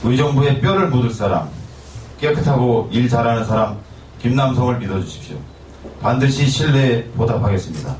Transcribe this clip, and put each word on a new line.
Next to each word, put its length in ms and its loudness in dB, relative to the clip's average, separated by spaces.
의정부의 580 2
뼈를 280 2
묻을 240 2
사람, 360 -2
깨끗하고 720 2
일 160 2
잘하는 380 2
사람 320 0
김남성을 580 2
믿어주십시오. 560 -6
반드시 480 2
신뢰에 580 2
보답하겠습니다. 840 0